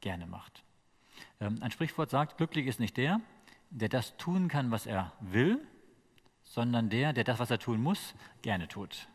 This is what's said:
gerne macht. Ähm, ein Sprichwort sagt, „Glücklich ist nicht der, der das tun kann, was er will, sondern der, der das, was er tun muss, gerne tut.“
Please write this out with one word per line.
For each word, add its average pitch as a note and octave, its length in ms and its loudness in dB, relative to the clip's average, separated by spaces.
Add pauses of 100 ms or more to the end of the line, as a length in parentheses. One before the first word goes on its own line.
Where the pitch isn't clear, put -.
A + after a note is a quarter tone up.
gerne F2 240 -6
macht. - 380 -14 (760)
Ähm, G#2+ 220 -2
ein A#2 100 -2
Sprichwort D#3+ 380 -2
sagt, C#3+ 280 0
„Glücklich D#3 300 0
ist B2+ 120 -2
nicht A2 180 -2
der, D#3 220 4 (500)
der A#2+ 200 -2
das - 280 -2
tun F3+ 300 2
kann, C#3 240 0
was A2 140 -2
er F#2+ 340 -2
will, B2 400 4 (840)
sondern A#2+ 460 2
der, C3+ 240 2
der A#2+ 100 4
das, B2 160 2
was B2 120 0
er A2+ 80 2
tun A2+ 220 0
muss, E3+ 320 0 (280)
gerne G2+ 260 -2
tut.“ - 480 -10